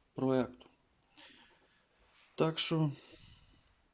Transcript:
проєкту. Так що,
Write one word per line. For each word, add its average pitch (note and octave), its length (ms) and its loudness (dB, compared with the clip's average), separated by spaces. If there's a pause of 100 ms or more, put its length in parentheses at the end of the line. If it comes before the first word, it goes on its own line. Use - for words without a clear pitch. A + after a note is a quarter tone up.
(140)
проєкту. C3 520 0 (1700)
Так D#3+ 240 0
що, D#3 340 0 (1000)